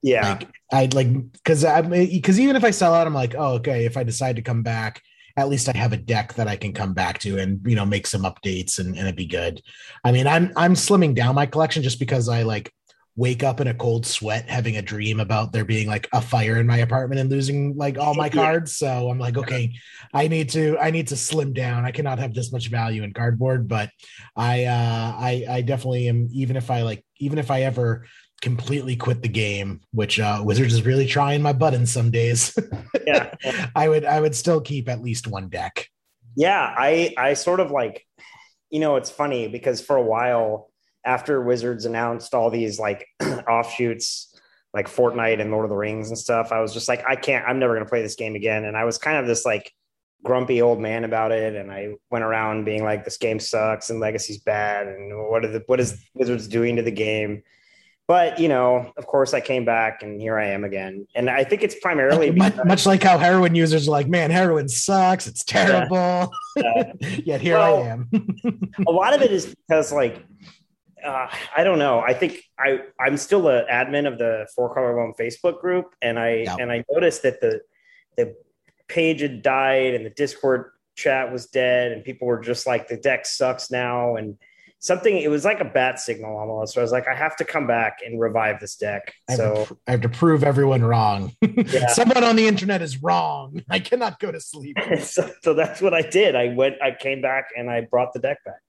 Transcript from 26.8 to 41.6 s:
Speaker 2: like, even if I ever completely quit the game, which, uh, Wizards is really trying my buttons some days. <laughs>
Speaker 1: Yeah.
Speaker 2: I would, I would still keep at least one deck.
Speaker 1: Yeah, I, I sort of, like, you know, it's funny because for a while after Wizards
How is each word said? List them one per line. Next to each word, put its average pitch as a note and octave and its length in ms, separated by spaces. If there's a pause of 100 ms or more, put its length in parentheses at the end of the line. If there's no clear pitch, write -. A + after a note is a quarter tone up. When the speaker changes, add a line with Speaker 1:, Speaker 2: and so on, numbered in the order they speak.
Speaker 2:
like, A2 240 (140)
even C#3+ 180
if C#3 140
I C3 120
ever A#2+ 440 (340)
completely B2+ 540
quit A#2+ 260
the A#2+ 80
game, G2+ 500 (120)
which, A2 280
uh, G#2 240
Wizards A#2 300
is A2+ 100
really C3 220
trying C#3+ 380
my D3 100
buttons B2+ 380
some A#2+ 180
days. A#2 540
<laughs> - 40 (380)
Speaker 1:
Yeah. C3 280 (420)
Speaker 2:
I D3+ 140
would, D3+ 160
I D3 160
would D3+ 140
still D#3+ 260
keep B2 280
at A#2 120
least A#2 260
one F#2+ 220
deck. - 380 (480)
Speaker 1:
Yeah, D3+ 420
I, D#3 400
I C3+ 160
sort F3 260
of, D#3+ 120
like, A#2+ 340 (640)
you D3+ 100
know, D3+ 160
it's B2+ 140
funny C3 380
because A#2+ 340
for C#3+ 160
a B2+ 40
while A2+ 720 (340)
after B2+ 360
Wizards A#2+ 440